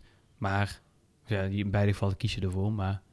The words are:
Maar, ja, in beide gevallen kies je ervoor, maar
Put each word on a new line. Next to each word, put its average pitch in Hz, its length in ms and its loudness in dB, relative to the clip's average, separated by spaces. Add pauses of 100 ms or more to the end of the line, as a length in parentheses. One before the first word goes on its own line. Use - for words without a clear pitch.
(380)
Maar, 101 440 0 (440)
ja, 101 160 0
in 101 300 -2
beide 101 200 4
gevallen 98 260 0
kies - 180 -2
je 92 60 -6
ervoor, 95 320 0
maar 98 280 -2 (120)